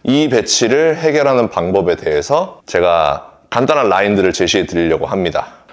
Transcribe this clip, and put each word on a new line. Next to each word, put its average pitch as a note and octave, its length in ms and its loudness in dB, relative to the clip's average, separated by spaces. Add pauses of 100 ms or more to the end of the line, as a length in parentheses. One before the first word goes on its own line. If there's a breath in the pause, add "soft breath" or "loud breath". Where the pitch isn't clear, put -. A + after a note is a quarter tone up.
이 D3 260 2
배치를 C3+ 680 0
해결하는 C#3+ 520 0
방법에 F2+ 460 0
대해서 C#3+ 680 -2
제가 E2+ 720 0 (120)
간단한 C3+ 400 0
라인들을 F#2+ 440 2
제시해 F2+ 320 0
드리려고 E2 400 -2
합니다. F2 480 -4 (200)